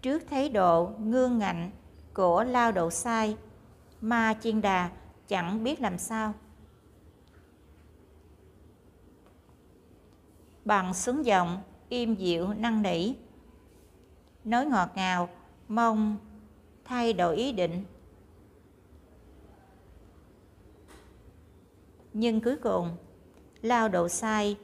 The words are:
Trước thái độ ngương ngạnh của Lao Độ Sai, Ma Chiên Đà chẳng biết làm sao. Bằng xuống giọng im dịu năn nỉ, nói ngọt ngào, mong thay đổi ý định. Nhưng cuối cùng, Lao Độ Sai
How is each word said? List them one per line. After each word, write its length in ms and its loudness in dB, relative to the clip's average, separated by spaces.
Trước 280 -2
thái 200 0
độ 500 4
ngương 380 2
ngạnh 340 -2
của 300 4
Lao 280 2
Độ 200 0
Sai, 460 -2
Ma 400 2
Chiên 200 0
Đà 280 2
chẳng 360 -2
biết 180 -2
làm 160 -4
sao. 360 -6
Bằng 280 2
xuống 320 -2
giọng 360 4
im 260 0
dịu 380 0
năn 280 0
nỉ, 340 0
nói 220 0
ngọt 300 2
ngào, 340 0
mong 500 0
thay 300 -2
đổi 220 2
ý 160 -2
định. 340 -2
Nhưng 280 0
cuối 140 0
cùng, 420 -2
Lao 280 2
Độ 180 2
Sai 560 -2